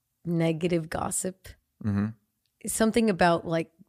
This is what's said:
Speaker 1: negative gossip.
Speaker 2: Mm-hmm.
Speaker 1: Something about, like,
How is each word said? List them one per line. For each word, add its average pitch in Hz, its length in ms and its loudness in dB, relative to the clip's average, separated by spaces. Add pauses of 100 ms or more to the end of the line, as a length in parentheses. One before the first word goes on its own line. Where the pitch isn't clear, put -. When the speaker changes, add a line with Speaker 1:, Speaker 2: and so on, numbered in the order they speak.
(240)
Speaker 1:
negative 165 640 0
gossip. - 600 -6 (360)
Speaker 2:
Mm-hmm. 101 220 0 (600)
Speaker 1:
Something 220 440 2
about, 170 360 2
like, 165 240 -2 (180)